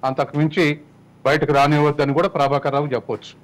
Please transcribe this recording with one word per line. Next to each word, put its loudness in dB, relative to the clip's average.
అంతకు -4
మించి 0
బయటకు 2
రానివ్వద్దని 2
కూడా 0
ప్రభాకర్ 0
రావు -2
చెప్పొచ్చు. -8